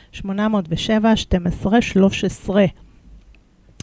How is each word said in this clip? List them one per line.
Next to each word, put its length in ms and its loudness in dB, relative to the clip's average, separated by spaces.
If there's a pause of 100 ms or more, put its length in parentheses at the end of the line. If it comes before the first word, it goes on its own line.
(120)
שמונה 360 -6
מאות 220 -2
ושבע 460 2
שתים 320 -2
עשרה 340 0
שלוש 420 2
עשרה. 420 0 (1160)